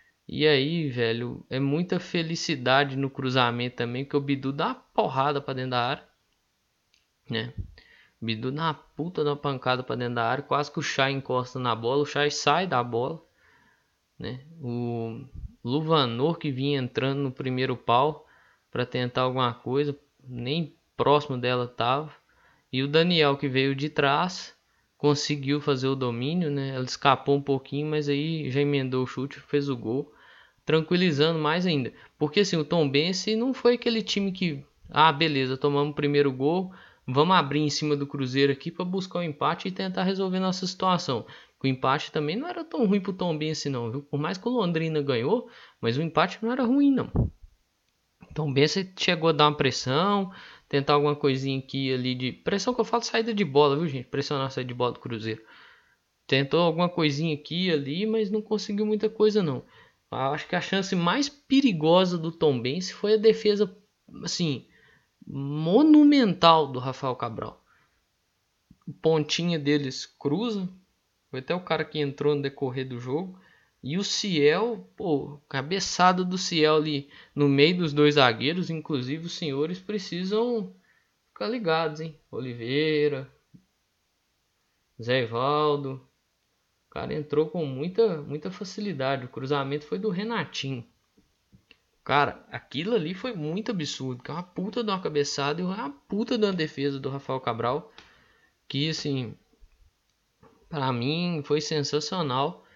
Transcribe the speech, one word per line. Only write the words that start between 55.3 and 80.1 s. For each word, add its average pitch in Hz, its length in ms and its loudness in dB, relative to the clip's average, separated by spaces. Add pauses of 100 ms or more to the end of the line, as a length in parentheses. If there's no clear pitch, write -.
Tentou 139 340 2
alguma 170 280 2
coisinha 156 460 0
aqui 160 320 -4
e 180 60 2
ali, 151 340 -2
mas 220 240 0
não 214 120 -2
conseguiu 214 440 -2
muita 214 220 0
coisa, 214 340 2
não. 139 220 -2 (480)
Eu 113 60 -6
acho 139 280 -2
que - 80 -6
a 175 60 2
chance 190 340 -2
mais 185 340 2
perigosa 180 880 4
do 165 140 -4
Tombense 156 640 0
foi 214 220 0
a 220 40 6
defesa, 208 580 4 (460)
assim, 165 460 -2 (580)
monumental 170 1400 6
do 127 100 -6
Rafael 127 380 -4
Cabral. 113 480 -8 (1200)
O 147 60 -12
pontinha 160 640 0
deles 143 480 0
cruza, 190 640 -4 (640)
foi 127 100 -8
até 147 140 -2
o 180 60 -4
cara 160 240 -2
que 156 140 -10
entrou 143 360 0
no 143 80 -2
decorrer 135 460 -4
do 123 100 -8
jogo. 147 400 -6 (440)
E 143 140 -4
o 196 60 -2
Ciel, 185 920 2
pô, 147 520 -2
cabeçada 180 760 2
do 180 120 -2
Ciel 156 400 4
ali 151 340 0 (240)
no 143 140 4
meio 143 280 6
dos 170 160 0
dois 147 220 6
zagueiros. 143 560 4
Inclusive, 156 560 -4
os 170 60 -10
senhores 156 460 -4
precisam 208 960 -4 (540)